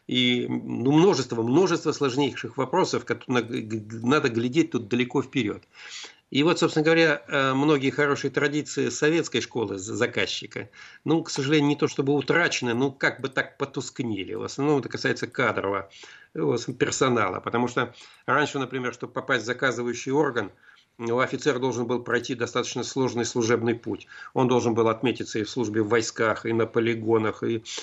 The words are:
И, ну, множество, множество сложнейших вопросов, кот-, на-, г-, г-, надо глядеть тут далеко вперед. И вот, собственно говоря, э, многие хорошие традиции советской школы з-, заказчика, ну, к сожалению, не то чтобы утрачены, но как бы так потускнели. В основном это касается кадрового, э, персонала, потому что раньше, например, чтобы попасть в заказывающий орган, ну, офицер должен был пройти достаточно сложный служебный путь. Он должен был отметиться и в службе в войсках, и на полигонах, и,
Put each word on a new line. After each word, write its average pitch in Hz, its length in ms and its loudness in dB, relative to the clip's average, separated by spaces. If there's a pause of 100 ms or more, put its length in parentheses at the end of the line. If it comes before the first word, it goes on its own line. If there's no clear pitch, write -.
И, 123 420 2
ну, 120 440 -2
множество, 143 500 4
множество 160 500 2
сложнейших 123 640 -2
вопросов, 135 480 0
кот-, 113 220 -6
на-, 123 160 2
г-, 120 180 -6
г-, 110 460 -8
надо 135 220 4
глядеть 123 420 2
тут 117 180 -2
далеко 127 340 0
вперед. 101 400 -2 (680)
И 135 120 2
вот, 175 160 4
собственно 156 260 2
говоря, 165 420 4
э, 135 280 2
многие 135 360 4
хорошие 143 400 0
традиции 143 580 -2
советской 147 520 0
школы 101 380 -4
з-, 104 160 -10
заказчика, 113 720 -4 (360)
ну, 156 180 2
к 160 80 -14
сожалению, 143 380 2
не 147 80 2
то 151 100 2
чтобы 139 260 0
утрачены, 143 600 2
но 135 160 2
как 135 300 -2
бы 131 80 -4
так - 300 -4
потускнели. 113 760 -6
В 101 80 -8
основном 139 360 0
это 120 100 -6
касается 120 380 -2
кадрового, 101 600 -2 (460)
э, 151 220 0 (220)
персонала, 113 640 2
потому 120 280 0
что 120 240 -2 (340)
раньше, 143 320 2
например, 127 340 -4
чтобы 120 200 -12
попасть 127 300 -2
в 107 40 -10
заказывающий 120 680 -2
орган, 123 380 0 (480)
ну, 117 200 -2
офицер 127 400 0
должен 123 280 -2
был 120 160 -2
пройти 120 320 -2
достаточно 117 480 -4
сложный 117 420 -2
служебный 113 500 0
путь. - 320 -8 (280)
Он 127 120 4
должен 120 280 4
был 113 140 4
отметиться 110 500 -2
и 107 40 0
в 104 60 -8
службе 110 340 -2
в 104 60 -4
войсках, 113 560 0
и 113 80 -2
на 113 140 2
полигонах, 113 760 0
и, 113 200 -2 (200)